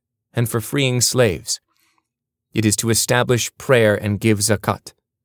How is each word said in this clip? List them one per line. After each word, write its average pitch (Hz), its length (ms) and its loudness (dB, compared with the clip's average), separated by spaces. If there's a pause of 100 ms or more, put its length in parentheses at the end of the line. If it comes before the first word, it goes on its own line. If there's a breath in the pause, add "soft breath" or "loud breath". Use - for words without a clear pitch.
(320)
and 117 160 -2
for 113 140 -4
freeing 131 400 -2
slaves. 110 580 -2 (960)
It 113 100 0
is 104 140 2
to 113 140 -2
establish 123 680 0
prayer 110 380 4
and 104 240 -4
give 110 180 2
zakat, 104 560 -2 (320)